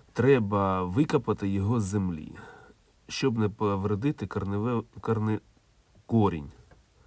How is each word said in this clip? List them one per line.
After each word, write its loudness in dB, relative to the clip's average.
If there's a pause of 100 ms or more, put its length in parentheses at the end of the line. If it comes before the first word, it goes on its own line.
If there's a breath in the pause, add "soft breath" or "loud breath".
(140 loud breath)
треба 4
викопати 0
його 0
з 0
землі, -2 (760 loud breath)
щоб -2
не 2
повредити -2
корневе-, -4 (180)
корне-, -2 (680)
корінь. 2 (560 soft breath)